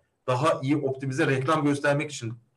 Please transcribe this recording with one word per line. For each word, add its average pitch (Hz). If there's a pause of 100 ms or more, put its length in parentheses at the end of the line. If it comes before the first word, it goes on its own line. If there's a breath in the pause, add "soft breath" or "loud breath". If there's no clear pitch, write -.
(260)
Daha 127
iyi 143
optimize 135
reklam 135
göstermek 143
için 117 (240)